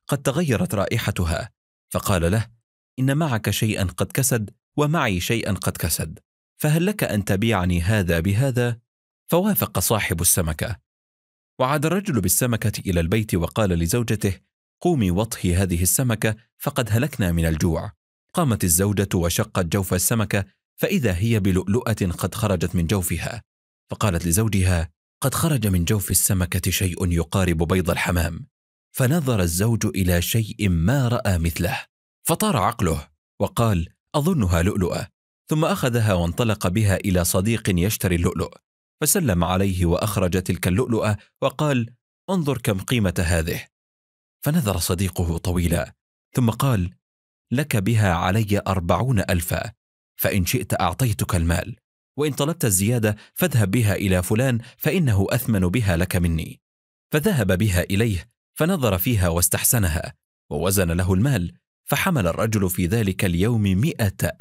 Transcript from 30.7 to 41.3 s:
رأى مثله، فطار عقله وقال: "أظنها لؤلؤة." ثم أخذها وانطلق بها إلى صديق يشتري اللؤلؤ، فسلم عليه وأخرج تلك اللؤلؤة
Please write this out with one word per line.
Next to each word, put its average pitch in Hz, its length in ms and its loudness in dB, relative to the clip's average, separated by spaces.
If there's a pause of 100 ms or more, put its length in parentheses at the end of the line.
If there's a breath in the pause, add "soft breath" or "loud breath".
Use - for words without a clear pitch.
رأى 98 300 0
مثله، 82 460 -2 (440)
فطار 175 280 0
عقله 90 520 0 (320)
وقال: 98 480 0 (260)
"أظنها 135 480 2
لؤلؤة." 92 440 -2 (440)
ثم 156 140 0
أخذها 120 480 0
وانطلق 92 560 0
بها 98 280 2
إلى 90 280 2
صديق 104 440 0
يشتري 90 480 0
اللؤلؤ، 87 380 -2 (460)
فسلم 139 440 2
عليه 92 420 0
وأخرج 92 560 0
تلك 92 260 -2
اللؤلؤة 107 480 0 (260 loud breath)